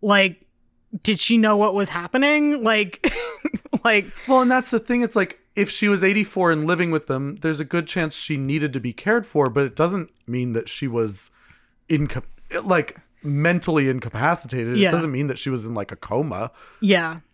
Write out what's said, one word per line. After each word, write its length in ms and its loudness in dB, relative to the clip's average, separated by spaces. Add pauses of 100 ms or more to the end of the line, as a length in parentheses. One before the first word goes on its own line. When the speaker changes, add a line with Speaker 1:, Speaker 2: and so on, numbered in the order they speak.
Speaker 1:
like, 460 2 (560)
did 180 0
she 160 4
know 200 4
what 180 2
was 160 -2
happening? 720 0
Like, 420 0 (400)
<laughs> 380 -6
like 220 4 (200)
Speaker 2:
Well, 140 6
and 100 4
that's 200 2
the 100 2
thing. 220 0
It's 140 0
like, 220 0 (160)
if 160 0
she 180 0
was 160 2
eighty-four 480 2
and 160 0
living 240 2
with 160 -2
them, 340 -4
there's 160 -2
a 60 -4
good 240 -4
chance 260 -4
she 220 -6
needed 380 -2
to 60 -4
be 120 -6
cared 340 0
for, 240 2
but 140 2
it 100 -6
doesn't 360 -2 (160)
mean 260 -4
that 160 -4
she 180 -8
was 460 -4 (560)
inca-, 340 0 (400)
like, 380 0 (240)
mentally 640 2
incapacitated. 880 -2
Speaker 1:
Yeah. 120 4
Speaker 2:
It 40 2
doesn't 180 0
mean 160 -2
that 120 -6
she 120 -6
was 160 -4
in, 80 -8
like, 160 -6
a 60 -14
coma. 560 -4 (280)
Speaker 1:
Yeah. 400 2 (140)